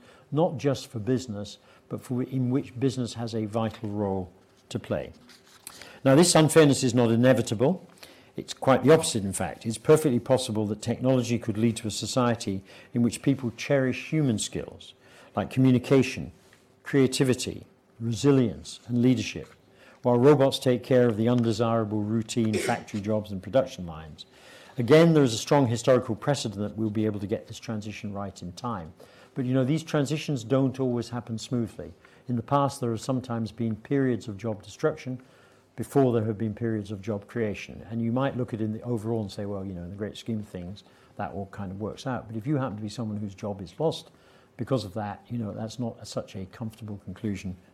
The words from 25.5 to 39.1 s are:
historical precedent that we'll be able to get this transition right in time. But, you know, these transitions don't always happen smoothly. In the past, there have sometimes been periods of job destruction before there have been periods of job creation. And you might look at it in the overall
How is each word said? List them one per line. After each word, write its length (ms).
historical 480
precedent 480
that 160
we'll 100
be 160
able 160
to 60
get 220
this 100
transition 560
right 260
in 120
time. 400
But, 100
you 80
know, 120
these 180
transitions 600
don't 380
always 300
happen 280
smoothly. 540
In 80
the 60
past, 380
there 100
have 100
sometimes 520
been 240
periods 500
of 120
job 240
destruction 580
before 360
there 120
have 140
been 160
periods 360
of 120
job 240
creation. 640
And 100
you 100
might 260
look 180
at 60
it 40
in 80
the 100
overall 380